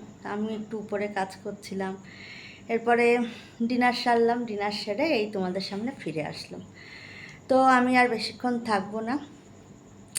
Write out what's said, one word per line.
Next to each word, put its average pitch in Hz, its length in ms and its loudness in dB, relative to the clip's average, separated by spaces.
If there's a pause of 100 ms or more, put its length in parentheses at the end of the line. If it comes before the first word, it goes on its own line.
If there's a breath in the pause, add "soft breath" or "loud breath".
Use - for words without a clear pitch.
(240)
আমি 208 300 -4
একটু 214 240 -8
উপরে 208 300 -4
কাজ 196 360 -4
করছিলাম। 190 520 -6 (720 loud breath)
এরপরে 233 500 4 (440 loud breath)
ডিনার 247 300 4
সারলাম, 240 520 4
ডিনার 208 260 -2
সেরে 208 340 -2
এই 226 260 2
তোমাদের 185 300 -2
সামনে 208 380 -6
ফিরে 151 260 -6
আসলাম। 170 360 -10 (880 loud breath)
তো 262 140 6
আমি 254 340 6
আর 247 120 8
বেশিক্ষণ 233 560 -2
থাকবো 208 360 -2
না, 233 180 -4 (1000)